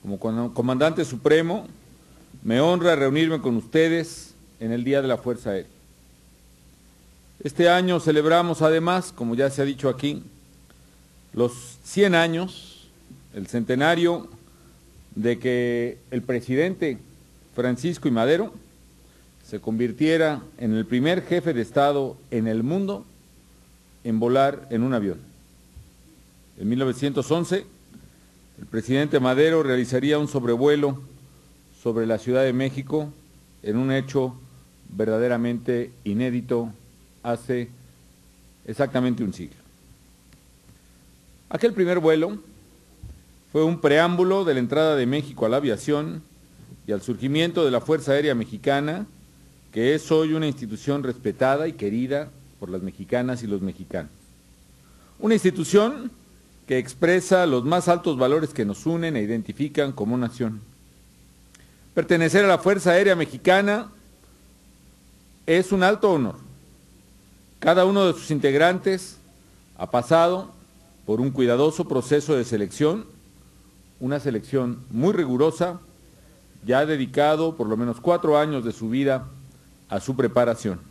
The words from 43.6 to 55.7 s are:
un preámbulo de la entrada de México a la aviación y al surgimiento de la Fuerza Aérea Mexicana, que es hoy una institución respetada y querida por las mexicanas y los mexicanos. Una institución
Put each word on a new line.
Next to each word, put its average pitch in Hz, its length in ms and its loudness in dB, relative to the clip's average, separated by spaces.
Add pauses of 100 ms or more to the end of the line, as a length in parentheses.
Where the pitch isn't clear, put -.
un 165 160 0
preámbulo 175 640 4
de 156 120 2
la 131 40 0
entrada 147 380 2
de 127 80 2
México 139 400 -2
a 110 40 2
la 123 60 2
aviación 147 640 -2 (640)
y 107 60 -6
al 98 100 -4
surgimiento 156 600 -2
de 131 80 2
la 120 80 0
Fuerza 143 320 -2
Aérea 143 240 2
Mexicana, 143 720 -2 (640)
que 123 240 0
es 156 180 -2
hoy 156 220 2
una 156 140 -2
institución 135 560 -6
respetada 131 640 -2
y 160 60 -6
querida 127 580 -4 (280)
por 92 100 -12
las 92 120 -6
mexicanas 120 600 -4
y 110 40 -8
los 101 140 -4
mexicanos. 87 480 -8 (1120)
Una 214 160 2
institución 208 760 0 (560)